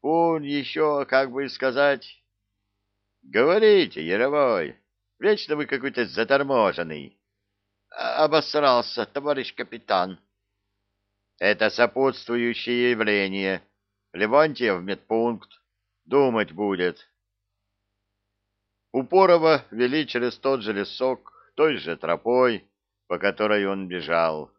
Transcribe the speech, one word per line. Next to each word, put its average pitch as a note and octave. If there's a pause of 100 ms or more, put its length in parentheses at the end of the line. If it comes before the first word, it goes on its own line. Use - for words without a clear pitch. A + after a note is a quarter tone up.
«Он D#3+
ещё, C#3+
как C3
бы C3+
сказать...» C3+ (1000)
«Говорите, D#3+
Яровой, A2+ (420)
вечно F#3
вы D3
какой-то B2+
заторможенный». G#2+ (720)
«А-, B2+
обосрался, C#3+
товарищ C#3
капитан». F#2+ (1160)
«Это G#2
сопутствующее A#2+
явление. G2 (500)
Левонтия A#2
в F2
медпункт. A2 (540)
Думать A#2+
будет». F2+ (1800)
Упорова D#3+
вели B2
через B2
тот C3+
же G#2+
лесок, -
той D3+
же E2
тропой, A2 (440)
по F2+
которой G#2
он G2
бежал. E2